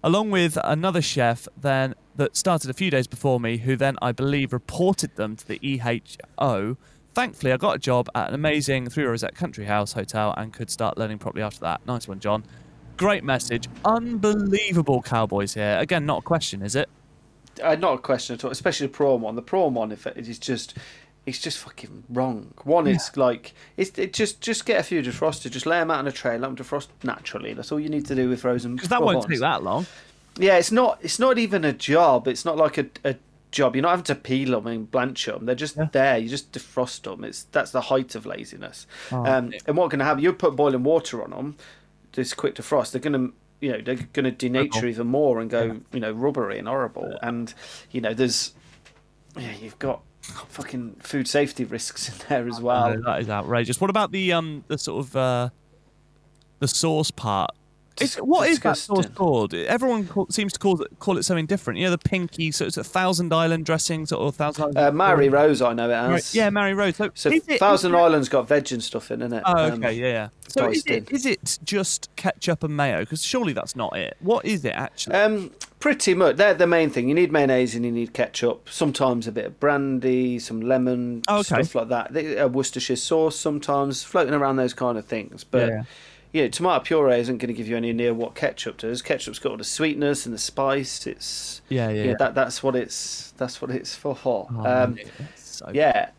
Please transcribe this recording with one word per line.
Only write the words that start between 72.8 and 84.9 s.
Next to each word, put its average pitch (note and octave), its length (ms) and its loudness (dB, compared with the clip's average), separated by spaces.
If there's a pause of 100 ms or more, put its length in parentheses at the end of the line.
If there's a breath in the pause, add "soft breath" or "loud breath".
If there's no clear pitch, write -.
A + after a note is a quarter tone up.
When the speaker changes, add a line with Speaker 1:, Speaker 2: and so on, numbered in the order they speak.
Speaker 1:
'Cause D#3 180 -6
surely A3 300 0
that's - 240 -6
not A2+ 180 -4
it. F2 240 -6
What G3+ 240 0
is F3 220 -2
it - 100 -2
actually? - 400 -4
Speaker 2:
Um, G#3 360 2 (280)
pretty D4 360 2
much. F3+ 200 6
They're G3 180 6
the E3+ 140 4
main E3 220 6
thing. B2 180 0
You C#3 80 2
need E3+ 160 4
mayonnaise C3 440 4
and A#2+ 100 -2
you A#2 80 -2
need A#2 180 -2
ketchup. - 580 -2
Sometimes C3 560 0
a A#2 60 -6
bit G#2+ 140 -4
of - 160 -12
brandy, B2+ 800 2
some A2+ 200 -8
lemon, B2 720 0
Speaker 1:
Oh, G#3 100 4
okay. C#3 240 2
Speaker 2:
stuff - 120 -4
like A2+ 120 0
that. A#2+ 240 -2
They, D3 280 -2
uh, C#3 100 4
Worcestershire B2+ 480 -2
sauce D#3+ 400 2
sometimes, C#3 680 -2
floating D3+ 300 2
around C#3 240 2
those B2+ 160 0
kind A#2+ 240 -2